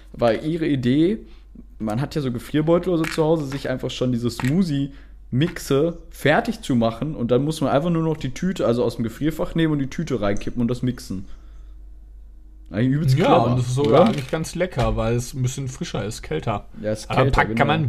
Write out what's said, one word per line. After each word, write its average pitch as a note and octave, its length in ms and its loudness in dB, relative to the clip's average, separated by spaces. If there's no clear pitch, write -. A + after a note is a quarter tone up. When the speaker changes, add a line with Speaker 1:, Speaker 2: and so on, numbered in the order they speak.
Speaker 1:
war A#2 200 2
ihre D#3 340 -2
Idee, D3 520 2
man A2 220 -2
hat D3 140 -4
ja D#3 80 -2
so C3 100 -2
Gefrierbeutel D#3 600 2
oder D#3+ 100 0
so D#3 60 -4
zu - 140 0
Hause, D#3 220 2
sich C3+ 220 -6
einfach C3 220 -4
schon B2+ 220 0
diese A#2 180 0
Smoothie-Mixe C#3+ 1700 0
fertig F#3 520 0
zu C#3 120 0
machen A#2 400 0
und A#2+ 160 -4
dann B2+ 140 4
muss D#3 160 -4
man C3 100 0
einfach D3+ 200 2
nur E3 120 2
noch D#3+ 140 0
die C#3 160 -6
Tüte, F3+ 340 -2
also A#2+ 180 4
aus - 120 0
dem - 60 -4
Gefrierfach D3 520 -2
nehmen D#3+ 200 2
und D3 60 0
die C3 100 -2
Tüte C#3+ 300 -4
reinkippen G#2 420 0
und A#2 60 2
das B2 140 -2
mixen. G#2 440 -4
Eigentlich B2+ 240 2
übelst C#3+ 240 4
Speaker 2:
Ja, F#3 80 4
Speaker 1:
clever, - 200 6
Speaker 2:
und A#2+ 120 2
das B2+ 100 0
ist - 80 -2
sogar C#3 260 6
Speaker 1:
oder? - 80 8
Speaker 2:
eigentlich C#3+ 200 -4
ganz D#3+ 260 -4
lecker, A2+ 400 0
weil A2+ 180 0
es A#2+ 200 -4
ein C3 80 -4
bisschen B2+ 260 -4
frischer C3 360 -6
ist, G#2+ 180 -8
kälter. A#2 440 -4
Speaker 1:
Ja, G#2 100 -2
ist - 180 -6
Speaker 2:
Aber A#2+ 120 2
Speaker 1:
kälter, B2+ 180 4
Speaker 2:
pack-, G#2 160 0
kann C#3 120 4
Speaker 1:
genau. D#3 100 2